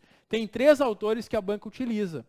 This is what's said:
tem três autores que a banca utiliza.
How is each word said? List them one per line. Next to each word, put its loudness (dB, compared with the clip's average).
tem -4
três 4
autores -2
que -6
a 0
banca -6
utiliza. -6